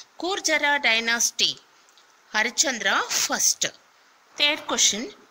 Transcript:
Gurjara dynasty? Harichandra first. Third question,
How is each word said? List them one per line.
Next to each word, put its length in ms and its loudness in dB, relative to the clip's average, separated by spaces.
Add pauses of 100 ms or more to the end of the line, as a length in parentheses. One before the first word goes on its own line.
(180)
Gurjara 640 0
dynasty? 760 0 (760)
Harichandra 640 0 (140)
first. 540 0 (720)
Third 280 0
question, 460 0 (200)